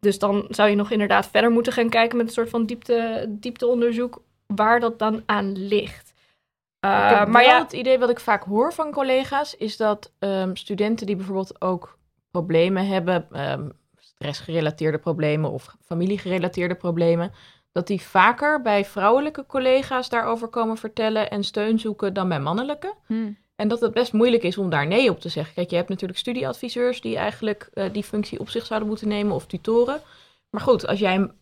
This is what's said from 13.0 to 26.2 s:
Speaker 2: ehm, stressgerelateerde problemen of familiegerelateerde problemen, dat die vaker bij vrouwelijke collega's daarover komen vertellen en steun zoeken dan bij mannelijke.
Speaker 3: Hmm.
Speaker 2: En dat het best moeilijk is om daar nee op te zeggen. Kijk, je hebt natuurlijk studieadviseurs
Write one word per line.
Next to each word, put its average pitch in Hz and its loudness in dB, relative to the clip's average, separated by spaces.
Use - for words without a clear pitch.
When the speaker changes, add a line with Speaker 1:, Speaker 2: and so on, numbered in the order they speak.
Speaker 2:
ehm, 139 -6
stressgerelateerde 156 -4
problemen 156 -2
of - -10
familiegerelateerde 180 -2
problemen, 170 0
dat 170 -4
die 190 -4
vaker 247 2
bij 208 2
vrouwelijke 269 0
collega's 262 0
daarover 233 -2
komen 226 -2
vertellen 220 -2
en 202 -4
steun 220 0
zoeken 208 -4
dan 190 -2
bij 160 -2
mannelijke. 277 -4
Speaker 3:
Hmm. 220 -6
Speaker 2:
En 208 -2
dat 233 -2
het 226 0
best 247 0
moeilijk 226 4
is 185 -2
om 190 -2
daar 147 0
nee 220 2
op 170 -4
te - -10
zeggen. 156 -8
Kijk, 175 -4
je 175 -2
hebt 175 -2
natuurlijk 185 -8
studieadviseurs 247 -4